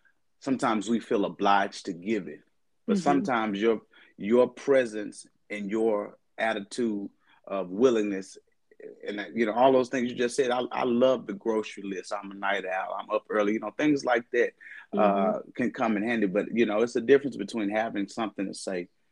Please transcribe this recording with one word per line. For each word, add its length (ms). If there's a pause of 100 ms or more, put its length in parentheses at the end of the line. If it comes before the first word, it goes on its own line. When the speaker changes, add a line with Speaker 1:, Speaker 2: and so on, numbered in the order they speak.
(400)
Speaker 1:
sometimes 480
we 120
feel 240
obliged 640
to 60
give 360
it. 120 (460)
But 100
Speaker 2:
Mm-hmm. 60
Speaker 1:
sometimes 580
your, 220 (340)
your 320
presence 800 (220)
and 220
your 460 (220)
attitude 720 (360)
of 240
willingness 680 (680)
and, 280
you 120
know, 60
all 200
those 180
things 200
you 60
just 200
said, 140
I, 120 (100)
I 120
love 420
the 80
grocery 500
list. 280
I'm 180
a 40
night 300
owl. 340
I'm 120
up 180
early. 240
You 80
know, 160
things 280
like 280
that, 200 (420)
Speaker 2:
Mm-hmm. 420
Speaker 1:
uh, 20 (160)
can 160
come 260
in 60
handy. 240
But, 260
you 140
know, 160
it's 140
a 40
difference 360
between 340
having 380
something 380
to 80
say 340 (240)